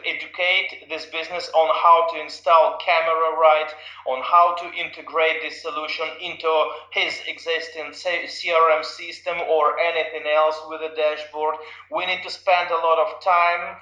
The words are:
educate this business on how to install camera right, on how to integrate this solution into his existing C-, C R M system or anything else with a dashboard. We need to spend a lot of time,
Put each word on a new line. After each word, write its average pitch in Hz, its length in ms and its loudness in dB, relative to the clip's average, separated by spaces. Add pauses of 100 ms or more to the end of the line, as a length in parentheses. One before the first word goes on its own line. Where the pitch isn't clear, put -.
educate 180 840 -4
this 156 180 -8
business 165 460 -8
on 160 220 6
how 170 380 6
to 156 80 -8
install 160 640 4
camera 165 540 0
right, 156 320 6 (360)
on 127 180 -4
how 175 320 4
to 180 100 -10 (120)
integrate 160 640 -2
this 151 200 -10
solution 156 440 -6 (160)
into 165 300 -4 (400)
his 175 360 -4
existing 160 680 -8
C-, 175 340 -6
C - 240 -8
R 160 200 4
M 156 120 2
system 170 540 -10 (120)
or 156 300 2
anything 160 480 -2
else 156 300 2 (120)
with 156 120 -10
a 156 140 -8
dashboard. 151 600 -2 (360)
We 180 140 -4
need 180 180 -4
to 180 60 -12
spend 175 400 0
a 170 60 0
lot 165 240 2
of 156 220 -2
time, 175 600 2